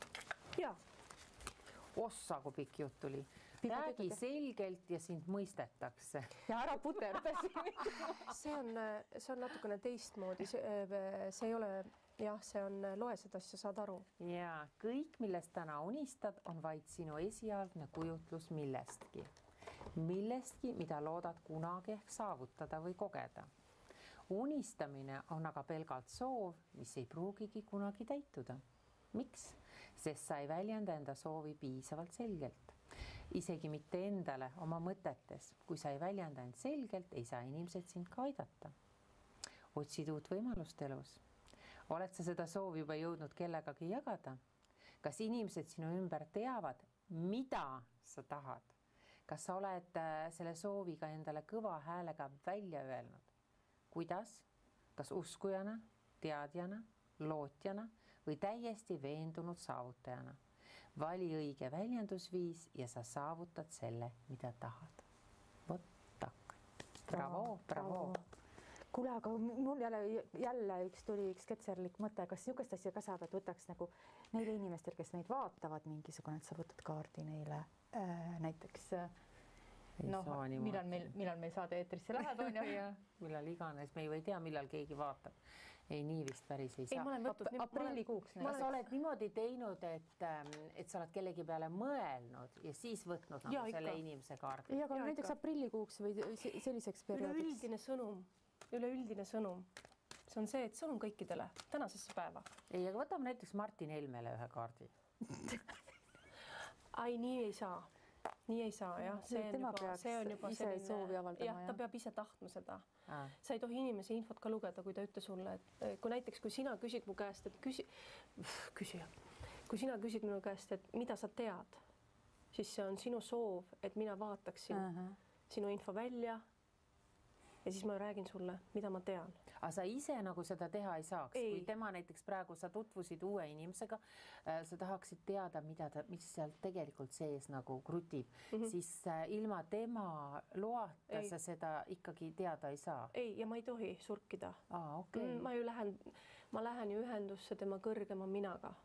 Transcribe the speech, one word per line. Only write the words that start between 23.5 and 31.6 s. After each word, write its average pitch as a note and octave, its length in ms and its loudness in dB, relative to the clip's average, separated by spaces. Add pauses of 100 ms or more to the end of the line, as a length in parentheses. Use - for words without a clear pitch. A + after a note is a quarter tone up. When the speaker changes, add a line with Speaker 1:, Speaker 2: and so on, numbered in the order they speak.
Speaker 2:
Unistamine D3 960 2
on D#3+ 200 0
aga D3 160 0
pelgalt D#3 460 -2
soov, A3+ 480 0 (140)
mis - 260 -10
ei B2 100 0
pruugigi G3+ 560 -2
kunagi G3+ 460 0
täituda. D3 480 -2 (580)
Miks? - 360 -2 (420)
Sest - 320 -2
sa D3+ 140 2
ei C#3+ 100 0
väljenda G3 480 4
enda C#3 180 -2
soovi D#3 400 -2
piisavalt C#3+ 600 -2